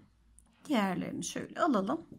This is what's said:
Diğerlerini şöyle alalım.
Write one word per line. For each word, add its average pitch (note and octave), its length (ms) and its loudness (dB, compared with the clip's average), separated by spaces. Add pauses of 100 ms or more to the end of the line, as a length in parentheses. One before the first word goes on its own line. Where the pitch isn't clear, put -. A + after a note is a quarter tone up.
(640)
Diğerlerini G3 580 0
şöyle - 380 -8
alalım. B3+ 460 2 (120)